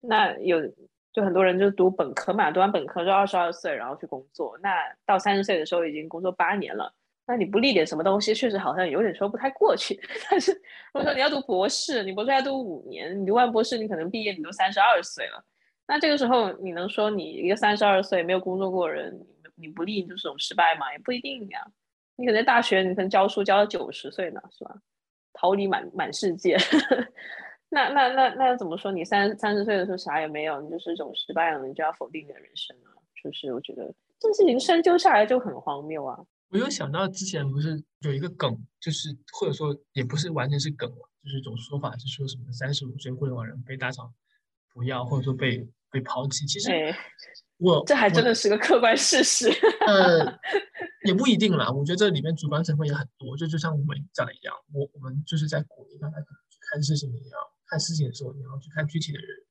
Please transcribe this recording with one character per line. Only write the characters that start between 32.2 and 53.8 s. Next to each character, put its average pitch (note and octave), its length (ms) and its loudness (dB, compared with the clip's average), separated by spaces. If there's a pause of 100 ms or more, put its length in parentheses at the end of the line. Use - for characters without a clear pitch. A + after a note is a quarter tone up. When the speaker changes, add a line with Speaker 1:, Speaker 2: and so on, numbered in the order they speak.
Speaker 1:
你 C#3+ 40 -20
的 C3+ 100 -20
人 - 160 -20
生 - 240 -14
了。 - 240 -20 (200)
就 C#3+ 100 -10
是 C3+ 200 -10
我 A#2+ 80 -6
觉 - 140 -16
得 - 180 -12 (260)
这 A4 140 2
事 G#4 140 6
情 B3 120 4
深 E4+ 240 2
究 F4 140 6
下 E4+ 160 4
来 G#3+ 140 6
就 B3+ 120 2
很 F3 220 -6
荒 C#3+ 240 -8
谬 D3+ 220 -8
啊。 C3 100 -8 (340)
Speaker 2:
我 F#3 60 -2
有 B3+ 140 0
想 - 200 -6
到 F3+ 180 0
之 F#3+ 180 -8
前 D3+ 240 -4
不 C#3 100 -2
是 D3+ 220 -4 (180)
有 D3 120 -4
一 C3+ 60 -2
个 E3+ 120 -6
梗， A#2+ 260 -4 (240)
就 E3 100 -6
是， D3 240 -6 (180)
或 - 140 -4
者 D3 60 -2
说 D3 240 -4 (160)
也 C3 100 -4
不 B2 140 -4
是 D#3 140 -4
完 C3+ 180 -2
全 C#3+ 100 0
是 D3 120 -4
梗 B2 180 -8
了， - 220 -18 (120)
就 C#3+ 60 -18
是 C3+ 100 -6
一 - 40 -8
种 A2+ 160 -12
说 C#3+ 200 -10
法， B2+ 200 -8
是 C3+ 100 -10
说 C3+ 180 -8
什 C3 120 -10
么 - 140 -12
三 C3 200 -6
十 C#3+ 140 -6
五 B2+ 120 -12
岁 B2+ 140 -10
互 C3 140 -6
联 B2+ 100 -6
网 A2+ 80 -8
人 A2+ 180 -12
被 C3 140 -12
大 B2+ 140 -6
厂 A#2+ 240 -14 (580)
不 A#2+ 120 -10
要， B2 200 -4
或 C3 140 -2
者 A#2+ 60 -2
说 C3 100 -2
被， B2+ 340 -2 (220)
被 C3+ 100 -4
抛 B2+ 280 -4
弃。 C#3+ 180 -6
其 F#3 140 -4
实 - 100 -2
Speaker 1:
哎， E3 260 0 (600)
Speaker 2:
我， F3 260 4
Speaker 1:
这 C#4+ 120 4
还 A3+ 120 4
真 G3 160 6
的 A#3+ 80 6
是 A3 160 2
个 G#3 80 4
客 - 220 4
观 A3+ 180 6
事 - 280 4
实。 - 240 2
Speaker 2:
我， - 440 4
呃， C4+ 460 6 (280)
Speaker 1:
<laughs> - 380 -14
Speaker 2:
也 G3+ 80 4
不 A3 140 4
一 A3+ 100 6
定 F#3 200 4
啦， B2+ 160 2
我 C#3+ 120 -2
觉 D#3 80 -2
得 F3+ 40 -2
这 G3+ 140 4
里 D3 120 0
面 E3 140 0
主 D3+ 120 -4
观 D3+ 140 0
成 D#3 140 0
分 D#3 100 0
也 C#3+ 80 0
很 C#3+ 120 -4 (120)
多， B2+ 180 -10
就， E3 120 -4
就 D#3 100 -2
像 D#3+ 140 -2
我 C#3+ 120 -2